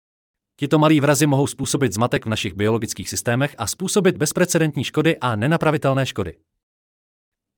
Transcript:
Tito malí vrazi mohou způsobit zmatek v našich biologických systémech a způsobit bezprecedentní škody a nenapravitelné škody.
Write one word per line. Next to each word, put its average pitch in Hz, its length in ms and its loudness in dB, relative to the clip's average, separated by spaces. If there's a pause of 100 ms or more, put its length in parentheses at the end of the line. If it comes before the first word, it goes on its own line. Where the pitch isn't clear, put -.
(560)
Tito 143 220 0
malí 151 220 6
vrazi 143 260 4
mohou 139 200 2
způsobit 131 460 -2
zmatek 120 340 -2
v - 20 -10
našich 107 260 -4
biologických 104 540 -2
systémech 120 500 -2
a 110 80 -4
způsobit 185 500 0
bezprecedentní 156 680 0
škody 156 340 0
a 123 180 -2
nenapravitelné 139 680 0
škody. 92 320 -8 (1200)